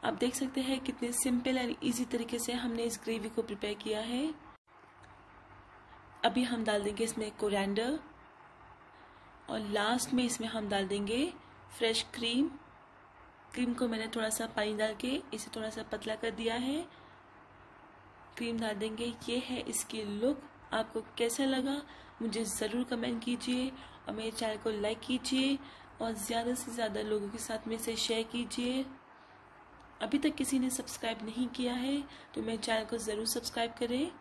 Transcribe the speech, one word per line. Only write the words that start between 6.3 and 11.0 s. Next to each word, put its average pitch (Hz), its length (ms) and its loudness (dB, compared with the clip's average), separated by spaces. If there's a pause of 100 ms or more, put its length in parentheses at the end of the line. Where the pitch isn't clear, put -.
हम 233 200 0
डाल 208 180 4
देंगे 208 220 2
इसमें 220 320 -2
coriander 208 640 2 (1500)
और 214 200 -2
last 214 440 2
में 247 100 6
इसमें 226 240 0
हम 214 200 -2
डाल 196 180 4
देंगे 202 380 2 (540)